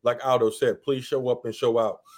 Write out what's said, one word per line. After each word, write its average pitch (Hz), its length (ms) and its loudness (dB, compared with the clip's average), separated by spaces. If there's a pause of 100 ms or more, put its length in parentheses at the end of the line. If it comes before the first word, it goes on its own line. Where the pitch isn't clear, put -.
like 123 220 -2
Aldo 123 260 4
said, 113 320 0
please 131 220 -2
show 127 240 -2
up 123 160 -2
and 113 100 -6
show 117 240 0
out. 110 200 0 (200)